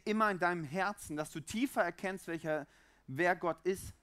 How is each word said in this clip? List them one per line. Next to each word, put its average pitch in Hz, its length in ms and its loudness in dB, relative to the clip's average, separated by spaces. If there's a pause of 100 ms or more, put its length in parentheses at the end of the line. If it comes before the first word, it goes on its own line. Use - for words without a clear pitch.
immer 214 260 4
in 185 80 0
deinem 175 240 2
Herzen, 175 540 -4
dass 151 160 -4
du 160 80 -6
tiefer 233 420 0
erkennst, 185 460 -2
welcher, 156 400 -2 (400)
wer 170 260 4
Gott 165 300 -2
ist, 185 380 -2